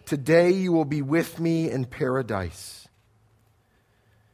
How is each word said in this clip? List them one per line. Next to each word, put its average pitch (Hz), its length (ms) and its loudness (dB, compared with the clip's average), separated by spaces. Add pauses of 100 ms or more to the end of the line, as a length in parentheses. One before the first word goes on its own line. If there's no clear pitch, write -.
today 160 460 4
you 185 220 2
will 165 120 4
be 147 160 -2
with 147 380 -2
me 165 320 0
in 127 140 -2
paradise." 120 1040 -6 (1500)